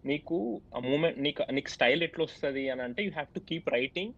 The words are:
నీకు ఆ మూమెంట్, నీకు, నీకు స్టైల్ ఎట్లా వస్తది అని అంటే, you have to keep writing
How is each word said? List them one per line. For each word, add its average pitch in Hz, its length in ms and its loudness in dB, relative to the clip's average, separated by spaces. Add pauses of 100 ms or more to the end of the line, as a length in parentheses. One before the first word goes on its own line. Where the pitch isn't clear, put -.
నీకు 165 560 -2 (160)
ఆ - 20 -4
మూమెంట్, 139 400 2
నీకు, 143 340 0
నీకు 139 160 -2
స్టైల్ 139 340 4
ఎట్లా 165 220 0
వస్తది 135 460 -2
అని 127 120 -2
అంటే, 123 240 -2
you 165 80 -4
have 147 240 -6
to - 140 -8
keep 160 220 -2
writing 180 440 0